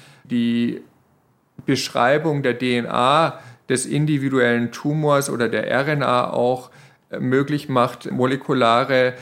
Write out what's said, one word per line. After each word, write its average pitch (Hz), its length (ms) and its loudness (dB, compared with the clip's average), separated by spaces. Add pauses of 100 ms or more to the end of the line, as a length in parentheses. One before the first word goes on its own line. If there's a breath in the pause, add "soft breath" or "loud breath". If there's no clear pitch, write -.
(240 loud breath)
die 117 580 -2 (880)
Beschreibung 143 760 0
der 123 140 0
D 123 220 0
N 117 100 -2
A 135 520 2 (300 loud breath)
des 131 160 0
individuellen 131 840 0
Tumors 147 580 0
oder 120 200 -2
der 110 200 -4
R 135 180 0
N 147 140 0
A 123 300 0
auch, 123 400 -2 (400 loud breath)
äh, - 80 -8
möglich 139 500 0
macht, 127 420 0
molekulare 127 1120 2